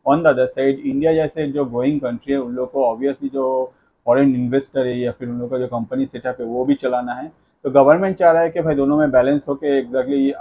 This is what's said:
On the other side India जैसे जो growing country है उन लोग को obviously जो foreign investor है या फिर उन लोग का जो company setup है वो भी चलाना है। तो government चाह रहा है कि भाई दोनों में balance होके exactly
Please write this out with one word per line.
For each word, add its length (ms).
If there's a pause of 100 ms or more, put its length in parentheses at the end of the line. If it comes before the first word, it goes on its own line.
On 120
the 160
other 160
side 360
India 280
जैसे 340
जो 180
growing 340
country 320
है 80
उन 140
लोग 180
को 160
obviously 440
जो 400 (340)
foreign 280
investor 520
है 120
या 140
फिर 160
उन 100
लोग 120
का 80
जो 100
company 380
setup 340
है 60
वो 180
भी 120
चलाना 380
है। 160 (340)
तो 80
government 440
चाह 160
रहा 100
है 80
कि 120
भाई 120
दोनों 240
में 120
balance 380
होके 220 (120)
exactly 580